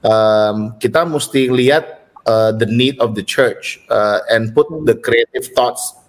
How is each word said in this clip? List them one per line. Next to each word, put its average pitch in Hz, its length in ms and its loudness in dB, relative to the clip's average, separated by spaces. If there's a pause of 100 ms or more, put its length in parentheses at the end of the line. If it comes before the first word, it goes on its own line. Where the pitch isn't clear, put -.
um, 107 720 2
kita 120 240 0
mesti 143 480 -2
lihat, 131 640 0 (160)
uh, 110 240 2
the 113 160 -2
need 123 320 0
of 110 160 -2
the 98 80 -8
church, - 640 -2
uh, 104 400 0
and 113 240 0
put 147 160 2 (160)
the 117 80 4
creative 117 640 -2
thoughts - 400 -2 (120)